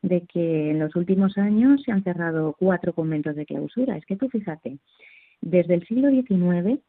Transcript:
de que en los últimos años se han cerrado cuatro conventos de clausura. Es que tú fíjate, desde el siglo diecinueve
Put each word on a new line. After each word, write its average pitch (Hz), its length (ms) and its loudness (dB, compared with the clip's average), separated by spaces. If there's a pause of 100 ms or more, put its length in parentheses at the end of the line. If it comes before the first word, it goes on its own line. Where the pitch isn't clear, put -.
de 175 200 0
que 165 480 -2
en 156 80 0
los 156 160 -4
últimos 190 440 0
años 226 440 4
se - 80 -6
han 196 140 0
cerrado 165 540 -2
cuatro 180 340 0
conventos 156 420 -2
de 151 120 -8
clausura. 151 500 -4
Es 160 100 -12
que 196 100 -4
tú 262 120 -4
fíjate, 160 500 -8 (640)
desde 170 340 2
el 175 120 0
siglo 262 220 2
diecinueve 196 720 2 (100)